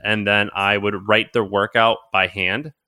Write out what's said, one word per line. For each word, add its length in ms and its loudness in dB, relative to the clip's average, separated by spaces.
and 240 -2
then 300 2
I 220 2
would 180 -2
write 240 2
their 100 0
work 320 -2
out 220 4
by 140 2
hand. 440 -6